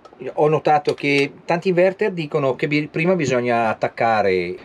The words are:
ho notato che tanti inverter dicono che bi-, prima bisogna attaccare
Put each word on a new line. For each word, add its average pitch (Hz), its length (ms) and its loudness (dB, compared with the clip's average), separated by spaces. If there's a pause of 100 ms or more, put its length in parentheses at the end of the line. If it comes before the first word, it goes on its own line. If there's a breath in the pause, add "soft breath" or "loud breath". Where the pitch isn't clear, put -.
(340)
ho 151 140 2
notato 151 440 0
che 139 400 0 (140)
tanti 170 220 -2
inverter 185 440 2
dicono 147 420 -2
che 156 140 -4
bi-, 151 200 -2
prima 165 260 0
bisogna 123 560 0
attaccare 101 960 0